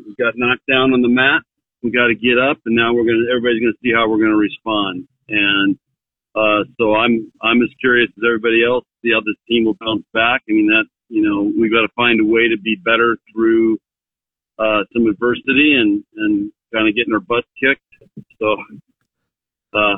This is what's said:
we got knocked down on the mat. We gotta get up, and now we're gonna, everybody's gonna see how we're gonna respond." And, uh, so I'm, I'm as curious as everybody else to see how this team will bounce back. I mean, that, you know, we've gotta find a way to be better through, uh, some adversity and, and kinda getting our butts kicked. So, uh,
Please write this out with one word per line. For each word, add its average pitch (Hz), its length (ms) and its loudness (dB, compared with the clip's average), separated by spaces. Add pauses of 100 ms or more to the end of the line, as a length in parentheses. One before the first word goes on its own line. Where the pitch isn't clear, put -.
we 104 120 -18
got 117 180 -2
knocked 123 320 -4
down 131 240 2
on 123 100 2
the 120 60 2
mat. 131 340 2 (400)
We 120 80 -4
gotta 120 240 2
get 117 240 0
up, 139 280 0
and 113 100 0
now 117 180 2
we're 120 100 2
gonna, 117 260 0
everybody's 120 320 0
gonna 113 200 -2
see 123 100 0
how 113 160 0
we're 110 140 0
gonna 107 140 2
respond." 101 720 -4 (200)
And, 101 500 0 (560)
uh, 107 300 0 (140)
so 107 160 2
I'm, 113 360 0 (120)
I'm 117 200 2
as 113 60 0 (120)
curious 120 360 2
as 101 100 -14
everybody 117 380 0
else 123 200 0
to - 240 -8
see 117 40 2
how 110 80 0
this 107 160 -6 (120)
team 117 160 2
will 107 160 0
bounce 110 240 -4 (100)
back. 120 340 0
I 107 40 -2
mean, 107 160 2
that, 110 160 2 (240)
you 110 140 -2
know, 101 200 -2 (160)
we've 110 140 0
gotta 113 240 2
find 117 240 0
a 107 40 2
way 113 240 2
to 113 80 -2
be 107 200 -4
better 113 400 0 (160)
through, 113 460 2 (800)
uh, 107 240 0 (100)
some 117 140 2
adversity 127 680 0
and, 104 300 0 (120)
and 107 360 -2 (200)
kinda 110 200 0
getting 113 200 -4
our 110 80 -2
butts 117 280 -4 (120)
kicked. 139 220 -2 (580)
So, 107 160 -2 (1160)
uh, 104 240 0